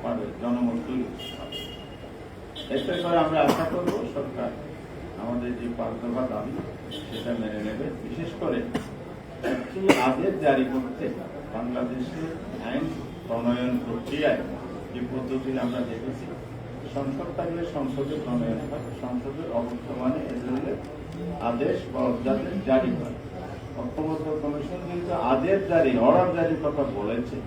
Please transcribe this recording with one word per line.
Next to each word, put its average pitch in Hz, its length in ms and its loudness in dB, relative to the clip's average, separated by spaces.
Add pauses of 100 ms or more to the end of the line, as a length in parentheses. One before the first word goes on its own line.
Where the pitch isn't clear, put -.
পাবে, 117 220 0 (160)
জনমত 120 440 2
তৈরি 127 240 0
করতে - 280 -8
পারবে। - 220 -6 (1160)
এতে 139 180 0 (100)
করে 170 220 4
আমরা 156 220 4
আশা 170 260 2
করব 175 180 0 (240)
সরকার 123 340 -2 (720)
আমাদের 120 380 -2
যে 120 80 -4 (100)
পাঁচ 113 240 -2
দফা 120 300 0
দাবি 107 220 -4 (540)
সেটা 110 240 -4 (100)
মেনে 107 260 -2
নেবে। - 180 -2 (200)
বিশেষ - 260 -4 (100)
করে 240 180 2 (920)
একটি - 280 -4 (280)
আদেশ 165 260 4 (120)
জারি 131 280 6
করতে - 320 -2 (500)
বাংলাদেশের 123 760 -2 (400)
আইন 143 160 0 (420)
প্রণয়ন 120 460 2 (120)
প্রক্রিয়ায় 135 560 2 (520)
যে 123 60 -4 (120)
পদ্ধতি 131 380 -2 (160)
আমরা 120 160 0 (100)
দেখেছি, 127 340 -4 (680)
সংসদ 135 420 -2
থাকলে 170 240 -2 (140)
সংসদে 139 400 0 (100)
প্রণয়ন 120 340 2 (100)
হয়, - 160 -4 (180)
সংসদের 127 440 -2 (120)
অবর্তমানে 123 600 0 (140)
এ - 100 -2
ধরনের 127 340 0 (720)
আদেশ 139 280 2 (140)
বা 127 180 0
অধ্যাদেশ - 460 2 (140)
জারি 127 300 6
হয়। - 180 -4 (640)
ঐকমত্য 156 460 -2 (160)
কমিশন 147 460 -2
কিন্তু 175 220 -2 (220)
আদেশ 185 260 6 (120)
জারি, 147 200 8 (140)
অর্ডার 180 300 10
জারির 160 300 4
কথা 143 180 2 (160)
বলেছে। 117 480 0